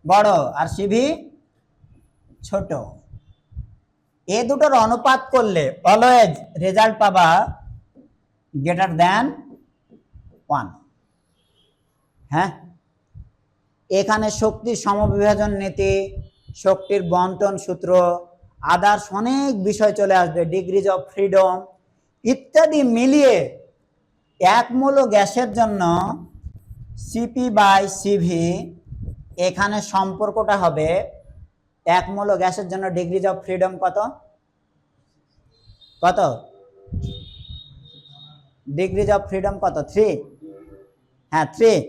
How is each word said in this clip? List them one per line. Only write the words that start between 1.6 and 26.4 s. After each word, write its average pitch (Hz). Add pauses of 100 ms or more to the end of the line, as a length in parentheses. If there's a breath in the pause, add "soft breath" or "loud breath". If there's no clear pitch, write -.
ছোট। 196 (1600)
এ 196 (120)
দুটোর 285 (100)
অনুপাত 262 (120)
করলে 208 (280)
always 226 (320)
রেজাল্ট 214
পাবা 185 (1300)
greater 151 (100)
than 196 (1300)
one। 101 (1600)
হ্যাঁ, 175 (1400)
এখানে 214 (140)
শক্তির 220
সমবিভাজন 208 (100)
নীতি, 196 (720)
শক্তির 190 (120)
বন্টন 185 (100)
সূত্র, 175 (840)
others 202 (160)
অনেক 269 (160)
বিষয় 208
চলে 196
আসবে, 170 (140)
degrees 190
of 185 (120)
freedom 190 (720)
ইত্যাদি 302 (160)
মিলিয়ে 262 (1200)
এক 240 (120)
মৌল 277 (160)
গ্যাসের 214
জন্য 214 (1300)